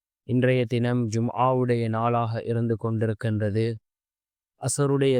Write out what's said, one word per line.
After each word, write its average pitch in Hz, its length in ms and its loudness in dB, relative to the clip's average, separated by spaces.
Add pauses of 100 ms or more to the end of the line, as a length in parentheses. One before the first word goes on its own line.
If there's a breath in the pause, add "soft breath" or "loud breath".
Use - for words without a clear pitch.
(280)
இன்றைய 127 380 2
தினம் 120 440 0
ஜும்ஆவுடைய 120 800 0
நாளாக 117 540 -2
இருந்து 117 320 0
கொண்டிருக்கின்றது. 110 920 -2 (960)
அசருடைய 139 580 2